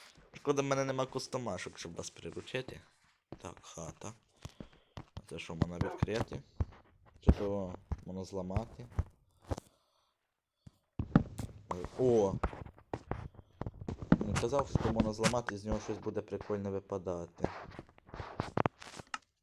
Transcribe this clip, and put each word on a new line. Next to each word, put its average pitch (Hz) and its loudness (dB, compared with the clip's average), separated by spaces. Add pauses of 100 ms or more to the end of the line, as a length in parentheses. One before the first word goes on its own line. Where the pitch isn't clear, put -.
(340)
Шкода, 139 2
в - 2
мене 135 4
нема 131 0
костомашок, 123 -4
щоб 87 -8
вас 87 -6
приручити. - -8 (580)
Так, - -10
хата. 82 -10 (840)
А - -12
це 82 -8
що, - -6
можна 85 4
відкрити? - 2 (800)
Чи - 10
то 101 2 (320)
можна 92 -4
зламати? 101 -2 (3000)
О! 113 4 (1900)
Він 107 2
казав, 131 2 (100)
що 113 4
можна 110 4
зламати, 110 4
з 101 -8
нього 107 2
щось 104 -2
буде 101 -2
прикольне 101 -2
випадати. 92 -2 (1900)